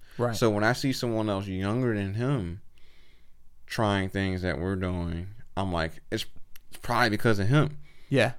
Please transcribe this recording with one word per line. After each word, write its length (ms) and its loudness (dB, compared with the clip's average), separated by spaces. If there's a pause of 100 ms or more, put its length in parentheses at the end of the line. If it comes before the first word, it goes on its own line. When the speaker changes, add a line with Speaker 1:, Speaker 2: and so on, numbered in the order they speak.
(180)
Speaker 1:
Right. 180 0
Speaker 2:
So 140 4
when 140 2
I 100 4
see 200 0
someone 360 0
else 180 -2
younger 480 0
than 200 -2
him 460 -2 (1040)
trying 440 2
things 320 0
that 180 -2
we're 160 0
doing, 520 -2 (300)
I'm 140 0
like, 220 0 (180)
"It's, 140 -2 (440)
it's 120 -12
probably 280 4
because 300 4
of 80 2
him." 300 4 (320)
Speaker 1:
Yeah. 300 4